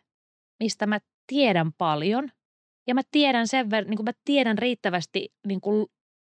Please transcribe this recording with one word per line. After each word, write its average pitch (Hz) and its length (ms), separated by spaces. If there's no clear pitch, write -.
mistä 220 260
mä 208 140
tiedän 196 460
paljon, 185 560
ja 247 80
mä 262 60
tiedän 262 360
sen 262 180
ver-, 208 220
niin 214 80
kuin 214 100
mä 240 60
tiedän 254 320
riittävästi 202 760
niin 196 140
kuin 214 240